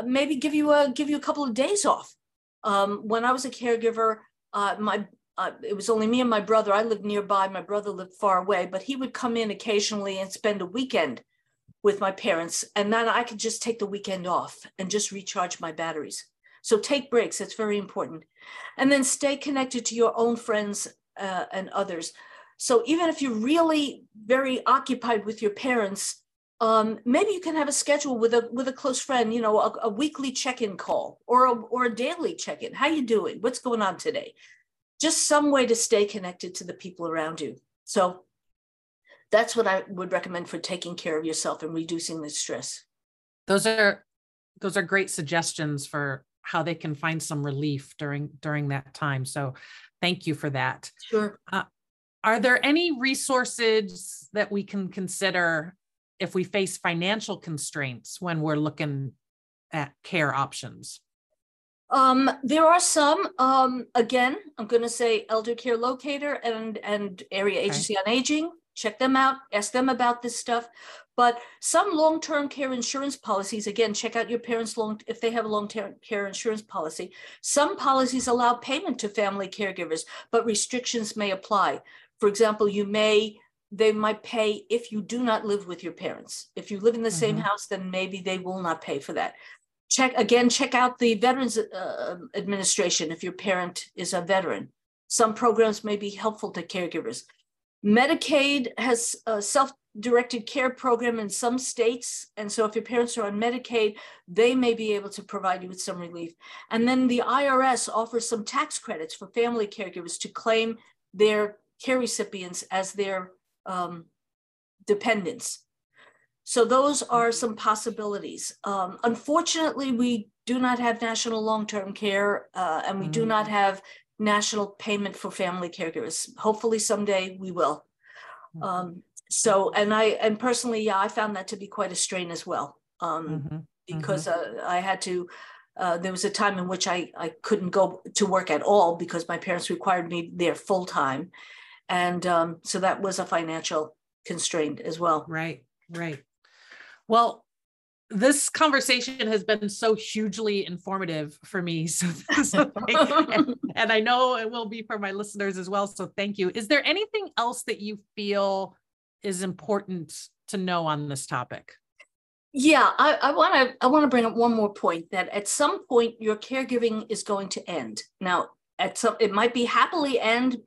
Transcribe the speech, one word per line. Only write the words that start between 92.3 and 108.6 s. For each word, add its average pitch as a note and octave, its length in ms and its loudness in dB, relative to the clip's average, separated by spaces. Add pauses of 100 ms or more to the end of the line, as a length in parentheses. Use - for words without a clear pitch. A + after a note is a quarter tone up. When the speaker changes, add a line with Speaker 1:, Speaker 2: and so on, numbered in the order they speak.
Speaker 1:
Administration F3+ 800 0
if D#3+ 100 -10
your F3+ 120 -6
parent F3+ 600 -4
is F3+ 180 -6
a F3+ 80 0
veteran. E3 500 0 (380)
Some A3 240 4
programs A3 500 4
may G#3 140 -2
be G3+ 140 -6
helpful G#3+ 400 -4
to F3 120 -8
caregivers. D#3+ 600 -6 (640)
Medicaid C#4 800 4 (100)
has A#3 380 0 (100)
a G#3+ 160 -2
self-directed A#3+ 1040 0
care B3+ 240 0
program A#3+ 500 0
in G#3 100 -4
some A#3+ 280 0
states. - 720 -2 (100)
And G#3 140 -6
so A3 140 2
if G#3+ 100 -2
your A3 80 -2
parents A#3+ 340 0
are A3 80 -2
on G#3 160 -2
Medicaid, A#3 560 0 (300)
they A3+ 260 4
may B3 220 4
be G#3+ 180 -2
able G3+ 160 -4
to G3+ 140 -14
provide F#3 400 -2
you F3+ 60 -10
with F#3 120 -12
some F#3 160 -6
relief. E3+ 360 -10 (360)
And A#3 180 2
then B3+ 200 4
the A#3+ 160 2
I C#4 240 2
R C4 160 4
S B3+ 260 2
offers A3+ 400 -2
some G#3+ 160 -4
tax - 320 -4